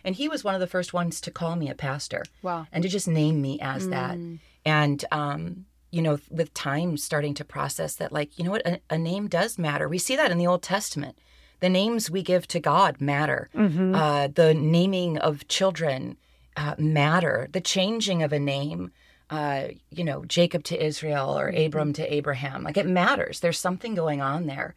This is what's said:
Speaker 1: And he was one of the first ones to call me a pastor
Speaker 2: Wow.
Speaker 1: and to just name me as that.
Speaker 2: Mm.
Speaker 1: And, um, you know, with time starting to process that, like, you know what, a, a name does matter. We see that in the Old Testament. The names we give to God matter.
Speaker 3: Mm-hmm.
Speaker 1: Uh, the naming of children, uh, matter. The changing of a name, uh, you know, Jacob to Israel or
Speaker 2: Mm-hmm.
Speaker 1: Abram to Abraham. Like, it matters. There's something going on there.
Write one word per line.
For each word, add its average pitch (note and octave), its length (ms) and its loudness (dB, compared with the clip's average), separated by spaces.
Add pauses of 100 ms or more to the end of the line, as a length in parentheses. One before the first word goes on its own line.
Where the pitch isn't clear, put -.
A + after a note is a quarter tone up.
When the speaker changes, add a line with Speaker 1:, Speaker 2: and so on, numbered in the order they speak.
Speaker 1:
And F#3+ 120 -2
he C#4+ 140 -2
was D#4 140 -6
one G3+ 100 0
of F#3+ 60 0
the F3+ 80 0
first F3+ 260 -2
ones E3+ 280 -2
to E3+ 100 -10
call E3 240 -4
me D#3 140 -2
a C3+ 60 -6
pastor - 480 -6 (200)
Speaker 2:
Wow. E3+ 280 -4
Speaker 1:
and E3+ 120 0
to F#3 60 0
just F#3+ 180 -2
name D#3 340 4
me C#3 180 -2
as C3+ 300 -4
that. C3+ 280 -4
Speaker 2:
Mm. E3+ 220 -12 (260)
Speaker 1:
And, D3+ 460 2
um, D#3 540 -4 (240)
you E3+ 140 -2
know, D3 160 2 (100)
with E3 240 -4
time D#3 440 -2
starting D3 380 -2
to D3 100 -10
process C#3+ 500 -4
that, - 160 -6
like, D3 260 -4
you E3+ 80 -2
know F3+ 60 0
what, G#3+ 160 -2
a, C3+ 120 -2 (120)
a D#3+ 80 0
name F#3 300 -2
does G3 280 0
matter. D3 320 0
We E3+ 80 -2
see C4 180 0
that C#4+ 160 4
in E3+ 60 2
the F3 100 2
Old F3+ 140 4
Testament. - 560 -4 (420)
The F3+ 100 2
names G#3 420 2
we F#3+ 100 -2
give F3 280 2
to E3+ 100 -2
God D#3 420 4
matter. C#3+ 540 0
Speaker 3:
Mm-hmm. F#3 400 2
Speaker 1:
Uh, D3 320 4
the D#3+ 260 6
naming E3+ 640 2
of D3 300 -2
children, C#3+ 680 -2 (380)
uh, D3 220 -4
matter. D#3 760 2
The F#3 100 -2
changing F#3+ 600 0
of D3 120 2
a D3+ 40 2
name, C#3+ 540 -2 (380)
uh, D3 400 -2 (200)
you E3+ 140 -6
know, C#3+ 220 -4
Jacob E3+ 400 2
to D#3+ 200 -2
Israel C#3+ 520 -2
or C#3+ 140 -2
Speaker 2:
Mm-hmm. D#3 140 2
Speaker 1:
Abram D3+ 280 0
to D#3 200 -4
Abraham. C#3 500 -4
Like, - 140 -2
it E3 80 2
matters. F#3 540 2
There's E3+ 180 0
something F#3+ 380 -4
going D#3 260 0
on C#3+ 240 -2
there. C#3 320 -6